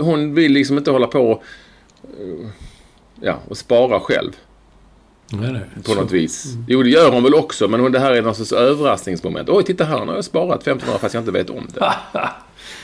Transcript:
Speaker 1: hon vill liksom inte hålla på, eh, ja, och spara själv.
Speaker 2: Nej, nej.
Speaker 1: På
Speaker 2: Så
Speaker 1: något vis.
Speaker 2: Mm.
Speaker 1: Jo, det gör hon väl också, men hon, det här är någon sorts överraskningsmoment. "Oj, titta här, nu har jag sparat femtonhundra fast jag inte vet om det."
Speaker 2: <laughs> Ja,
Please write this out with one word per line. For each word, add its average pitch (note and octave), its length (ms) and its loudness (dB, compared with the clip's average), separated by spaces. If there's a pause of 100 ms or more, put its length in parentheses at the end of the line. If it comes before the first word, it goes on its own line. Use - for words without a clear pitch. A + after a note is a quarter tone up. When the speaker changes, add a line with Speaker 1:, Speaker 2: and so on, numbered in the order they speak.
Speaker 1:
hon D3+ 340 0
vill D#3 180 6
liksom C#3 260 2
inte C#3+ 120 0
hålla B2+ 160 4
på, A#2+ 360 2 (600)
eh, F#2 460 -14 (720)
ja, D#2 180 -4 (100)
och - 100 -12
spara A#2+ 420 2
själv. - 320 -2 (1000)
Speaker 2:
Nej, A#2 200 -4
nej. A2+ 100 -8 (220)
Speaker 1:
På - 60 -4
Speaker 2:
Så A2 100 0
Speaker 1:
något F#2 120 -4
vis. F#2 420 -2
Speaker 2:
Mm. A#2 140 -10
Speaker 1:
Jo, B2+ 140 4
det B2 80 4
gör D#3 200 8
hon B2 120 4
väl C#3 120 4
också, D3 340 0
men A2+ 120 0
hon, B2+ 120 2
det C3 60 2
här C3+ 140 2
är A#2+ 100 2
någon A2 120 0
sorts G#2+ 180 -8
överraskningsmoment. G#2 960 0
"Oj, F#3+ 160 4
titta F3+ 200 -2
här, D3+ 160 -2
nu G#2+ 60 -6
har - 80 -6
jag G3 100 -6
sparat F3 400 -2
femtonhundra B2+ 340 -4
fast G#2+ 160 -4
jag A#2 60 -4
inte A2+ 120 -4
vet F#2 180 -2
om - 240 -12
det." - 60 -6
Speaker 2:
<laughs> - 140 0 (180)
Ja, - 160 -4 (560)